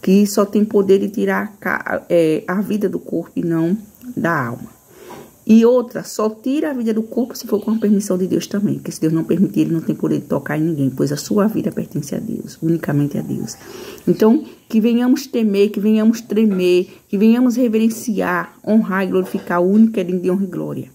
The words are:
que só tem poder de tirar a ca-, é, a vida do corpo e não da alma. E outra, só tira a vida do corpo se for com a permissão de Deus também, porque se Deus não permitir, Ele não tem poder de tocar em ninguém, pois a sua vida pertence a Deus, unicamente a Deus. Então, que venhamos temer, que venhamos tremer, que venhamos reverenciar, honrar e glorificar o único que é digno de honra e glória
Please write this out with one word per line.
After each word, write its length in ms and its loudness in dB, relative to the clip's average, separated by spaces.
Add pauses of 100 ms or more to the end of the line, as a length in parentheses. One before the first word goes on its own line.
que 260 4
só 200 0
tem 180 2
poder 360 4
de 100 -4
tirar 320 -2
a 60 -6
ca-, 600 -6
é, 400 2
a 140 -2
vida 260 -2
do 100 -4
corpo 380 -8
e 60 -4
não 340 0 (400)
da 300 -2
alma. 340 -12 (640)
E 220 6
outra, 380 2
só 260 -4
tira 400 -4
a 20 -6
vida 220 -2
do 80 -2
corpo 340 -4
se 120 -14
for 120 0
com 120 -2
a 40 0
permissão 400 2
de 120 -2
Deus 180 -2
também, 280 -2
porque 180 -10
se 80 -10
Deus 120 0
não 120 0
permitir, 380 0
Ele 100 0
não 80 -2
tem 120 -4
poder 280 -2
de 60 -14
tocar 300 -4
em 60 -2
ninguém, 260 0
pois 220 -2
a 60 -4
sua 320 0
vida 240 -4
pertence 420 -8
a 60 -4
Deus, 420 -10
unicamente 560 -2
a 40 -6
Deus. 340 -8 (500)
Então, 380 4 (240)
que 120 2
venhamos 460 2
temer, 440 2
que 100 -4
venhamos 400 2
tremer, 680 2 (180)
que 100 -2
venhamos 380 4
reverenciar, 1000 0 (100)
honrar 380 2
e 60 -2
glorificar 520 -2
o 80 2
único 260 4
que 60 -2
é 40 -2
digno 160 -4
de 100 -2
honra 140 0
e 20 -8
glória 480 -8